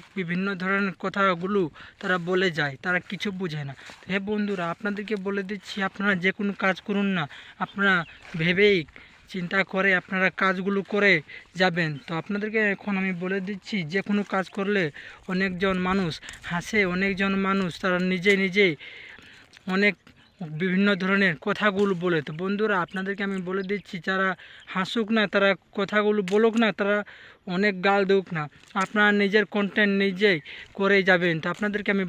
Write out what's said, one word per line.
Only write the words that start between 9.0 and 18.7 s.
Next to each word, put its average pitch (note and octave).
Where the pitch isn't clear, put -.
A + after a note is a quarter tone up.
চিন্তা F#3
করে G3
আপনারা F#3+
কাজগুলো F#3+
করে G3+
যাবেন। E3+
তো -
আপনাদেরকে G#3
এখন G3
আমি F#3+
বলে F#3+
দিচ্ছি, G3
যে G3
কোনো G#3
কাজ F#3+
করলে G3
অনেকজন F#3
মানুষ F#3
হাসে, F3
অনেকজন G3
মানুষ F#3+
তারা F3+
নিজে F#3
নিজেই F#3+